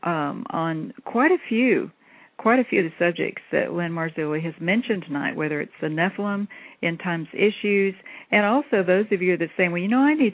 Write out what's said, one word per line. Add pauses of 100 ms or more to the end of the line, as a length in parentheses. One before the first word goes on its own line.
um,
on (100)
quite
a (120)
few, (460)
quite
a
few
of
the
subjects (100)
that
Lynn
Marzulli
has
mentioned
tonight,
whether
it's (100)
the
Nephilim, (340)
end
times
issues, (380)
and
also
those
of
you
that
say,
"Well,
you
know,
I
need